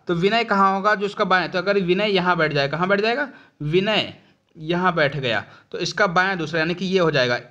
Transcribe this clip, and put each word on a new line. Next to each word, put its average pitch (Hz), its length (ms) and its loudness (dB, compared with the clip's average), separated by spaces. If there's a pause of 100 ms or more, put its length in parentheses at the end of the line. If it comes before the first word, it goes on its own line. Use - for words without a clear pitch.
तो 180 80 -2
विनय 208 300 2
कहाँ 196 300 2
होगा? 196 200 0
जो 202 120 -2
उसका 202 200 -4
बाएं, 185 240 2
तो 180 80 -2
अगर 202 220 0
विनय 190 300 0
यहाँ 180 260 2
बैठ 156 160 0
जाए, 143 160 2
कहाँ 160 200 -2
बैठ 202 120 2
जाएगा? 240 280 -2 (340)
विनय 165 520 0 (420)
यहाँ 175 380 -2
बैठ 156 220 0
गया, 117 280 -2 (280)
तो 95 60 -10
इसका - 300 0
बाएं 185 300 0
दूसरा 160 220 -4
यानी 165 140 0
कि 180 120 -6
ये 185 120 0
हो 165 120 4
जाएगा 123 280 2 (120)